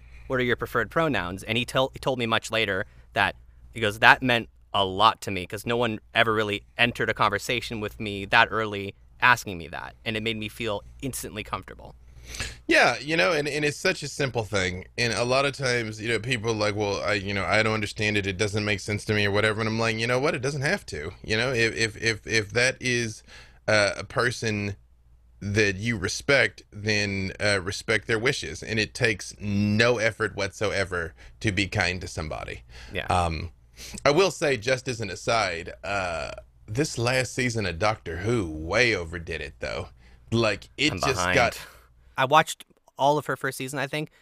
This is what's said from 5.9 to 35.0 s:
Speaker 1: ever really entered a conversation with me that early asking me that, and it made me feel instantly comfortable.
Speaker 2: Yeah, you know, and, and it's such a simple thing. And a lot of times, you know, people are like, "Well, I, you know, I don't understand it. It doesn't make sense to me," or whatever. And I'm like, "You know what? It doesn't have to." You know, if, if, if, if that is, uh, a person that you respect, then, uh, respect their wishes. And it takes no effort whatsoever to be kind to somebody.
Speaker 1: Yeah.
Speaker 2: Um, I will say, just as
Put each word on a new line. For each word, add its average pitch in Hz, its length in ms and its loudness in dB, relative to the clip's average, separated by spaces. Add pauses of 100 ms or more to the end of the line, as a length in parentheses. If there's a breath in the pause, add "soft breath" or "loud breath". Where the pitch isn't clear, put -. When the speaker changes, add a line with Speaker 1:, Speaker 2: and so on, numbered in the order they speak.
Speaker 1:
ever 117 200 4
really 104 300 0 (140)
entered 117 320 0
a 107 40 0
conversation 113 680 -2
with 104 180 -6
me 101 280 -6
that 117 260 6
early 104 420 -4 (320)
asking 117 320 4
me 78 120 -12
that, 65 260 -12 (100)
and 113 100 -4
it 107 80 -4
made 113 140 -2
me 107 120 -6
feel 107 340 -4 (180)
instantly 107 420 -8
comfortable. - 520 -12 (720 loud breath)
Speaker 2:
Yeah, 226 320 4
you 147 180 -4
know, 180 160 4
and, 147 140 0
and 147 160 -2
it's 147 140 0
such - 260 0
a 143 40 -6
simple 123 360 -2
thing. 92 420 -2 (120)
And 117 160 0
a 104 100 0
lot 131 220 2
of 139 80 -2
times, 120 480 -2
you 107 80 -4
know, 113 100 2
people 117 320 -2
are 113 40 0
like, 104 200 0
"Well, 101 280 0
I, 98 100 0
you 101 200 -2
know, 98 120 0
I 101 180 4
don't 110 100 2
understand 107 440 -2
it. 98 80 0
It 95 120 -2
doesn't 104 280 0
make 104 140 0
sense 104 260 -4
to 107 80 0
me," 104 140 4
or 101 40 0
whatever. 104 300 2
And 110 80 0
I'm 113 100 0
like, 113 180 2
"You 117 100 0
know 123 120 2
what? 156 140 0
It 143 80 -4
doesn't 139 220 -2
have 190 240 -2
to." 80 240 -8 (120)
You 107 140 0
know, 123 160 0
if, 113 220 2
if, 107 260 0
if, 110 240 0
if 104 260 0
that 127 280 2
is, 120 420 -2 (460 loud breath)
uh, 104 300 6
a - 60 -8
person 107 720 -2 (680)
that 101 340 2
you 110 220 -2
respect, 107 760 2
then, 101 680 0
uh, 101 220 2
respect 98 460 -2
their 117 100 2
wishes. 107 460 -2
And 113 160 0
it 107 160 0
takes 113 440 -2
no 104 600 4
effort 110 360 0
whatsoever 95 800 -2 (280 loud breath)
to 113 100 2
be 95 160 2
kind 90 340 0
to 85 60 -10
somebody. 73 560 -8 (280 loud breath)
Speaker 1:
Yeah. - 160 -6
Speaker 2:
Um, 85 440 0 (520 loud breath)
I 139 80 4
will 180 200 4
say, 143 260 0
just 123 300 -2
as 113 140 -4